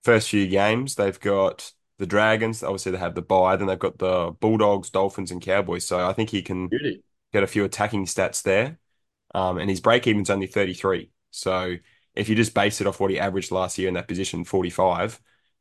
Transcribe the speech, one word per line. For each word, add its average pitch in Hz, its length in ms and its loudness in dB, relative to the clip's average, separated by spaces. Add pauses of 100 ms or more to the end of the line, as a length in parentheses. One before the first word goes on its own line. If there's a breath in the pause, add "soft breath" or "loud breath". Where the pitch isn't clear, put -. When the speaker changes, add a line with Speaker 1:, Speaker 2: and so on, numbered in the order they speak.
Speaker 1:
first 113 260 4
few 101 180 2
games. 107 460 2
They've 98 260 -2
got 98 520 0 (260)
the 98 80 -4
Dragons. 110 560 2
Obviously, 95 300 -4
they 90 80 -4
have 87 160 -6
the 87 80 -6
bye. 92 320 4
Then 98 100 -2
they've 92 140 -2
got - 180 -4
the 87 420 -2
Bulldogs, 107 520 2
Dolphins, 95 400 -2
and 90 100 -8
Cowboys. 90 460 0
So 90 200 0
I 95 60 0
think 110 160 -2
he 98 140 -4
can 92 240 -6
Speaker 2:
Beauty. 120 360 -4 (300)
Speaker 1:
get 101 80 2
a 98 60 2
few 104 160 0
attacking 104 420 -2
stats - 380 -2
there. 113 340 0 (560)
Um, 92 240 -2
and 95 120 -2
his 92 120 -2
break 123 260 4
even's 104 220 2
only 98 180 0
thirty-three. 92 600 -2 (220)
So 92 460 -4 (360 soft breath)
if 104 160 -4
you 110 60 4
just 113 180 2
base 104 260 2
it 98 80 0
off 95 140 -2
what 98 100 2
he 87 80 0
averaged 95 320 -2
last 92 260 -2
year 92 120 0
in 90 60 -2
that 87 120 -6
position, 87 380 -6
forty-five, 92 760 0 (420)